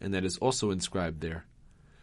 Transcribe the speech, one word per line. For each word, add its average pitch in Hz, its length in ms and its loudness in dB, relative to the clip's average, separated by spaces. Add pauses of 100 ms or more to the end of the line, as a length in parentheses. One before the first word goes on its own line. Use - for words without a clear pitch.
and 98 100 -2
that 92 140 2
is 90 140 -2
also 117 320 4
inscribed 87 500 0
there. 80 240 -4 (580)